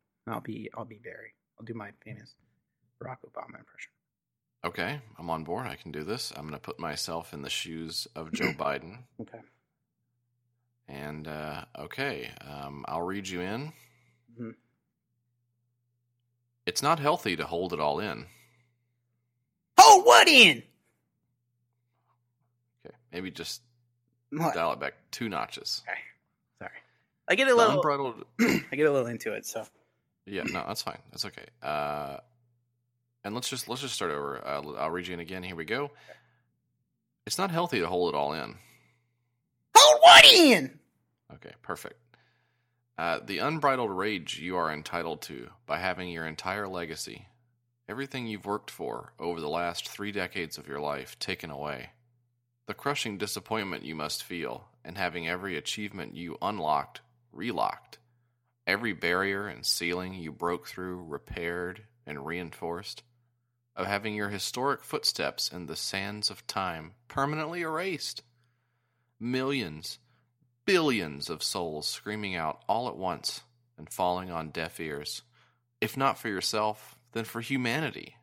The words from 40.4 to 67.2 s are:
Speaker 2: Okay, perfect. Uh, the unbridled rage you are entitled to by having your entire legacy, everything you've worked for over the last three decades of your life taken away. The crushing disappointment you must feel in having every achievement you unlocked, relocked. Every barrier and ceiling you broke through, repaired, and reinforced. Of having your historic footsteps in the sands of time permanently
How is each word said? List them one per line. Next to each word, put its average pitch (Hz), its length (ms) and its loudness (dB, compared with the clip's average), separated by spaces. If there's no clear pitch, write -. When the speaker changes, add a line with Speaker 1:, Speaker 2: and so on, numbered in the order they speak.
Speaker 2:
Okay, - 180 -18
perfect. - 320 -10
Uh, 82 280 0
the 95 140 -4
unbridled 135 520 0
rage 92 480 -4
you 87 180 -6
are 82 160 0
entitled 80 500 -6
to 64 240 -14
by 73 140 -4
having 90 300 -4
your 82 160 -8
entire 92 420 -6
legacy, 87 600 -10
everything 127 400 -8
you've 104 180 -10
worked 101 260 -4
for 58 480 -10
over 85 200 -4
the 76 100 -6
last 85 380 -4
three 104 240 -8
decades 90 460 -6
of 73 100 -16
your 69 120 -8
life 73 400 -6
taken 90 300 -6
away. 71 420 -10
The 101 60 -8
crushing 131 440 -4
disappointment 98 680 -6
you 78 100 -8
must 76 280 -6
feel 73 440 -8
in 90 120 -16
having 87 320 -4
every 90 280 -4
achievement 92 600 -8
you 85 260 -10
unlocked, 78 600 -2
relocked. - 680 -6
Every 104 260 0
barrier 98 540 0
and 76 180 -12
ceiling 90 500 -2
you 82 160 -10
broke 87 360 -4
through, 90 360 -10
repaired, 87 800 -8
and 71 200 -12
reinforced. 85 760 -8
Of 92 120 -6
having 101 280 -4
your 104 140 -4
historic 123 540 -4
footsteps - 640 -4
in 87 180 -10
the 82 80 -10
sands 101 540 -6
of - 180 -12
time 85 440 -6
permanently 151 540 -4